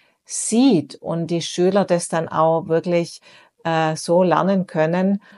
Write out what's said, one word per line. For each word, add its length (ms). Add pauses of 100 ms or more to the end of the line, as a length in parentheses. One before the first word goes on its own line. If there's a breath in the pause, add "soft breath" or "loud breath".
(240 soft breath)
sieht 680
und 320
die 160
Schüler 420
das 240
dann 200
auch 380
wirklich, 540 (420 loud breath)
äh, 320
so 280
lernen 440
können. 560 (160 soft breath)